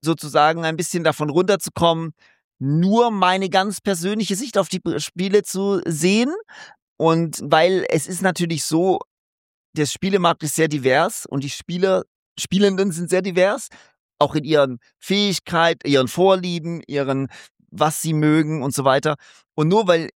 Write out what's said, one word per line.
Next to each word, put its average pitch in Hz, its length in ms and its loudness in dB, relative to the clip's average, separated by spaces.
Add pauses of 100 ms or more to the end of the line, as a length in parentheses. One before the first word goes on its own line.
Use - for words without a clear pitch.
sozusagen 156 600 2
ein 160 140 -4
bisschen 170 260 -4
davon 151 260 0
runterzukommen, 165 840 0 (460)
nur 190 520 2
meine 190 380 0
ganz 190 320 0
persönliche 196 540 -2
Sicht 226 220 -4
auf 190 120 0
die 185 100 -6
P-, 160 200 -4
Spiele 196 440 0
zu 196 420 -2
sehen. 196 480 2 (640)
Und 165 460 0
weil 160 460 2
es - 180 -2
ist 185 140 -8
natürlich 170 420 -2
so, 175 360 0 (760)
der 151 100 0
Spielemarkt 175 580 0
ist 151 120 -6
sehr 160 120 2
divers 143 600 0
und 135 160 -6
die 143 60 -8
Spieler, 185 540 -2 (360)
Spielenden 196 520 0
sind 165 180 -6
sehr 185 120 2
divers, 190 460 0 (520)
auch 147 140 2
in 151 100 -2
ihren 139 360 2 (180)
Fähigkeiten, 175 920 0
ihren 135 200 4
Vorlieben, 170 800 0
ihren, 139 400 -2 (420)
was 156 320 -2
sie 160 120 -2
mögen 151 500 2
und 135 100 -4
so 131 120 -2
weiter. 147 300 2 (400)
Und 156 120 0
nur 202 200 4
weil 165 280 2